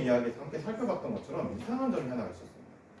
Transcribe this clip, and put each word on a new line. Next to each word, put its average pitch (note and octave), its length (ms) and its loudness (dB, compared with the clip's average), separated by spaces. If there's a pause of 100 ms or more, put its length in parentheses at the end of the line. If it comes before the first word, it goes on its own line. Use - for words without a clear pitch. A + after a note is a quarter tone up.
이야기에서 A#2+ 420 4
함께 - 160 -6
살펴봤던 G3 560 0
것처럼 A#2 440 -4
이상한 B3+ 340 2
점이 D3+ 160 0
하나가 A#2+ 220 -2
있었습니다. - 280 -14 (420)